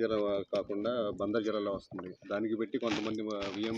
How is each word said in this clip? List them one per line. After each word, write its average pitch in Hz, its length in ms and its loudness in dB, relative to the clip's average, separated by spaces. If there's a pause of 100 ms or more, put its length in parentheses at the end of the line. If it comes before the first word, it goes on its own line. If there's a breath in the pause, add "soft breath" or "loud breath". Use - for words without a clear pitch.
జిల్లా 110 160 4 (360)
కాకుండా 101 380 0 (280)
బందర్ 104 280 2
జిల్లాలో 104 300 0
వస్తుంది, 92 320 -10 (220)
దానికి 107 300 0
పెట్టి 113 220 -2
కొంతమంది 110 440 0
మా 104 100 -2 (180)
విఎం 113 220 0